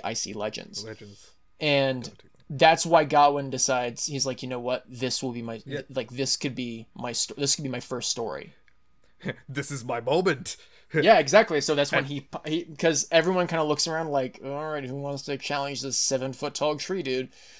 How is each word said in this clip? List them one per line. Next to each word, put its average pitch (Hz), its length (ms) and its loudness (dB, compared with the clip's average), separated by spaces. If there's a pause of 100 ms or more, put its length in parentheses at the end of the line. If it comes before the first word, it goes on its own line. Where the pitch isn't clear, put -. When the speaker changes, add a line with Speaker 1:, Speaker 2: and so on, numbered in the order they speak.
Speaker 1:
I 104 80 -4
see 104 220 -6
legends." 104 500 -8
Speaker 2:
Legends. 107 460 -16 (280)
Speaker 1:
And 135 460 2
Speaker 2:
Don't - 140 -14
take - 120 -20 (220)
Speaker 1:
that's 160 320 6
why 165 200 6
Gawain 143 440 4
decides, 123 580 0
he's 139 200 -2
like, 127 160 -4
"You 127 60 -8
know 123 120 -6
what? 123 260 -4
This 123 360 -4
will 127 100 -2
be 120 80 -6
my, 113 240 -8
Speaker 2:
Yeah. 135 140 -8
Speaker 1:
th-, 131 160 -10
like, 120 160 -6
this 127 260 -2
could 135 200 -4
be 120 380 -8
my 123 180 -6
sto-, - 260 -4
this 139 160 2
could 156 100 -6
be 135 60 -4
my 120 100 -6
first 123 300 -6
story." 90 420 -6 (680)
Speaker 2:
<laughs> - 260 -10
"This 139 220 -8
is 127 160 -8
my 120 160 -2
moment." 165 600 0
<laughs> - 40 -20 (260)
Speaker 1:
Yeah, 165 280 8
exactly. 156 400 6
So 143 160 0
that's 143 160 2
when 147 80 4
Speaker 2:
And 139 80 -4
Speaker 1:
he, 139 140 -6
pu-, - 180 -10 (100)
he, 170 120 0 (140)
'cause 165 360 2
everyone 175 340 4
kinda 165 160 0
looks 151 240 2
around 160 240 -2
like, 131 340 -2
"All 147 280 -6
right, 143 120 -6
who 127 120 -8
wants 143 260 -6
to 139 160 -6
challenge 139 440 -4
this 135 140 -4
seven-foot-tall 135 840 -2
tree 185 260 -4
dude?" 131 240 -2 (320)